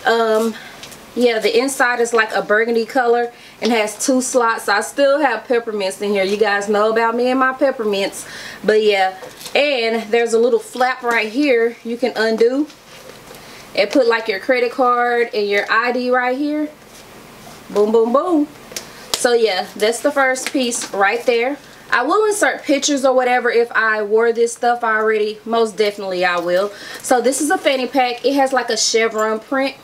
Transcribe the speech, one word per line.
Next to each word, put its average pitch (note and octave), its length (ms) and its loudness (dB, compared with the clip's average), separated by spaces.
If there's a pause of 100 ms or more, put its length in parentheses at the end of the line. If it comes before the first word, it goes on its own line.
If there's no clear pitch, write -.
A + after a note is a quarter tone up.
Um, A3+ 520 0 (600)
yeah, A#3+ 220 2
the G#3 180 0
inside B3 440 0
is A#3 120 0
like A3 220 0
a G3 80 0
burgundy A3+ 440 0
color A#3+ 460 0 (300)
and A3 100 0
has G#3+ 320 -2
two B3+ 160 2
slots. B3 480 0
I G#3 140 0
still C#4 400 2
have A#3 240 0
peppermints G#3+ 560 -2
in G3+ 80 -4
here. G3+ 140 2
You G3+ 140 -2
guys G3+ 300 0
know G#3+ 240 2
about A3+ 240 0
me B3 140 0
and C4 100 0
my C4 140 2
peppermints. G#3+ 720 -2 (380)
But G#3+ 180 2
yeah, F#3+ 340 2 (380)
and A3+ 580 0
there's A#3 220 0
a A3+ 60 4
little A#3 180 4
flap B3 460 -2
right A3+ 260 0
here A#3 540 2
you A#3 140 -6
can A#3 180 -2
undo A3+ 500 2 (1080)
and G3 160 0
put B3+ 160 4
like A3+ 200 0
your G3 120 -4
credit B3 320 0
card A#3+ 640 0
and G#3 120 -2
your G3+ 220 0
I A#3+ 220 0
D B3 180 -2
right B3 260 0
here. D4 340 -4 (1000)
Boom, G#3 220 2
boom, A3+ 200 4
boom. D4+ 360 2 (640)
So A#3+ 220 0
yeah, G#3 420 2
that's A3 240 0
the C#4+ 120 0
first C4 400 0
piece B3 400 -4
right G3+ 360 0
there. B3 300 0 (340)
I - 100 2
will F#4+ 240 2
insert G4+ 380 0
pictures C#4 420 0
or C4 80 4
whatever B3 380 2
if A#3 200 2
I G#3+ 300 0
wore A3 320 2
this A#3 180 2
stuff A#3+ 320 0
already. G#3+ 600 0
Most A3+ 320 0
definitely G3 480 -2
I F3 140 0
will. F3+ 320 0 (300)
So B3 200 2
this B3+ 180 0
is D4+ 120 0
a F#4 60 2
fanny C4 280 0
pack. B3 400 -2
It C#4 80 2
has C4+ 180 2
like A#3+ 200 -2
a A3 60 -2
chevron A3 640 0
print. C4+ 440 -4